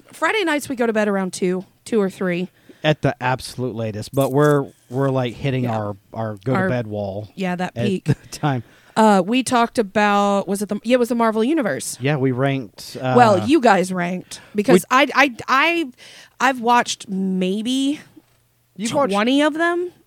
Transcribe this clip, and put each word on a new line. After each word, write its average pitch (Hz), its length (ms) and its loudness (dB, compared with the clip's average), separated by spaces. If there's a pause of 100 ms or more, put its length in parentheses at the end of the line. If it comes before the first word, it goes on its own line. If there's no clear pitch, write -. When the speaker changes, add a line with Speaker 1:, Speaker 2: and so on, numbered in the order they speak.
(120)
Speaker 1:
Friday 392 320 -2
nights 302 240 -2
we 269 80 -8
go 240 100 0
to 226 60 0
bed 214 160 0
around 190 240 -2
two, 185 320 -2 (220)
two 226 160 0
or 190 80 0
three. 180 400 -4 (360)
Speaker 2:
At 151 160 2
the 131 220 0
absolute 123 520 -4
latest, 110 380 -8
but 135 200 0
we're, 147 360 4 (200)
we're, 139 180 0
like, 127 280 -2
hitting 131 280 -2
Speaker 1:
Yeah. 113 140 -2
Speaker 2:
our, 104 200 -6 (160)
our 113 200 -6 (100)
go 131 80 -2
to 120 80 2
Speaker 1:
Our 110 80 0
Speaker 2:
bed 120 180 -2
wall 104 480 -6
Speaker 1:
Yeah, 180 220 -4
that 175 220 -6
Speaker 2:
at 202 80 -2
Speaker 1:
peak. 190 180 -2
Speaker 2:
the - 120 0
<laughs> - 160 -12
time. 135 320 -2 (340)
Speaker 1:
Uh, 208 280 6
we 247 160 0
talked 233 380 0
about, 202 680 0
was 196 120 -4
it 202 60 -4
the, 208 160 -6
yeah, 240 120 4
it 247 40 2
was 233 80 2
the 240 80 -2
Marvel 220 300 2
Universe. 247 560 -2
Speaker 2:
Yeah, 143 160 0
we 131 160 2
ranked, 131 680 -4
uh, 127 140 0
Speaker 1:
Well, 214 320 6
you 294 140 4
guys 190 320 2
ranked 180 480 -6 (120)
because 202 380 2
Speaker 2:
we 254 60 4
Speaker 1:
I, 285 180 4
I, 254 200 2 (120)
I, 294 440 0 (500)
I've 254 180 0
watched 240 480 0
maybe 202 920 -2 (760)
Speaker 2:
You've 220 180 -6
watched 277 200 0
Speaker 1:
twenty 240 300 2
of 302 100 0
them, 349 380 -2 (160)